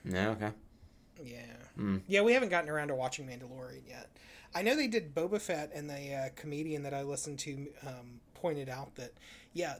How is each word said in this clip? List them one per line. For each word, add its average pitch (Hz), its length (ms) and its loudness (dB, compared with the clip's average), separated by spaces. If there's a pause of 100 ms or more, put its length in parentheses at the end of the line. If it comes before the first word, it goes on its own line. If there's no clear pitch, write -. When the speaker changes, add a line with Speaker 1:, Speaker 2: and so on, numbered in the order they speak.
Speaker 1:
No, 95 260 2
okay. 104 200 0 (720)
Speaker 2:
Yeah. - 180 -12 (360)
Speaker 1:
Hmm. 196 300 2
Speaker 2:
Yeah, 196 160 6
we 233 100 8
haven't 247 160 6
gotten 170 220 2
around 151 180 2
to 143 60 0
watching 127 320 -2
Mandalorian 131 600 -12
yet. 123 220 -14 (460)
I 175 80 2
know 233 120 8
they 294 140 4
did 170 260 0
Boba 185 280 2
Fett, 151 320 0
and 147 160 -4
the, 139 240 -4
uh, 135 200 0
comedian 151 500 -2
that 139 100 -2
I 139 80 0
listen 143 340 -2
to, 139 320 -6 (180)
um, 120 340 -10 (200)
pointed 143 280 0
out 131 280 -6
that, 123 160 -8 (400)
yeah, 165 280 -2